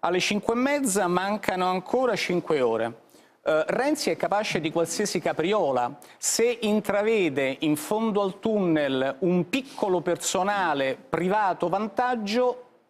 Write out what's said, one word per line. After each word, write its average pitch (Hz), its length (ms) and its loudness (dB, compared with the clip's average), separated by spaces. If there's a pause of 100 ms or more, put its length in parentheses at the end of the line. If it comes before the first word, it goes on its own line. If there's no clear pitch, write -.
alle 175 180 2
cinque 208 340 0
e 233 40 0
mezza 247 500 2
mancano 185 600 0
ancora 214 480 0
cinque 160 460 0
ore. 113 320 2 (500)
Eh, 156 260 2
Renzi 247 420 0
è 160 60 -2
capace 196 420 0
di 156 120 -2
qualsiasi 170 480 0
capriola. 156 760 0 (200)
Se 233 440 0
intravede 202 1000 0
in 151 140 2
fondo 214 460 -2
al 196 180 -4
tunnel 147 800 0
un 175 300 2
piccolo 202 520 -2
personale 170 920 0 (140)
privato 180 580 0
vantaggio 226 960 -2 (240)